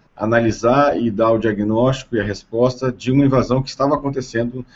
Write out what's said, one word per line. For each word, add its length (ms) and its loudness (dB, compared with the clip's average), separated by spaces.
analisar 840 2
e 100 0
dar 220 0
o 80 2
diagnóstico 760 0
e 40 2
a 40 0
resposta 680 -2
de 200 -4
uma 140 4
invasão 380 2
que 60 -10
estava 260 0
acontecendo 720 -6